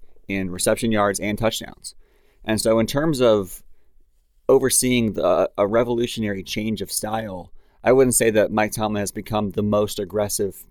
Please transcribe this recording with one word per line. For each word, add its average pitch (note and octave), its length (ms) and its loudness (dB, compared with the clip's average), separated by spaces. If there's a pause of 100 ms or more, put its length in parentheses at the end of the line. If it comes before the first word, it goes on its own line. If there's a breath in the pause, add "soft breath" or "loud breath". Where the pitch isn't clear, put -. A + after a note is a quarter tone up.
(260)
in F#2+ 240 -4
reception G#2+ 400 0
yards G#2 300 2
and G#2 180 -4
touchdowns. - 560 -6 (500)
And A2 160 0
so A2+ 200 2
in A2+ 60 2
terms C#3+ 340 -2
of G#2+ 420 2 (880)
overseeing B2+ 640 2
the, F2+ 440 2
a G2+ 120 2
revolutionary A2+ 760 -2
change G#2+ 400 -6
of F#2+ 80 -8
style, G#2+ 600 -8 (320)
I A#2+ 80 4
wouldn't C3 240 4
say A#2 140 4
that G#2 200 4
Mike G#2+ 220 0
Tomlin G#2+ 280 -4
has G2 120 -6
become G#2 400 -4
the G#2 100 -2
most G#2 380 0
aggressive G2+ 720 -4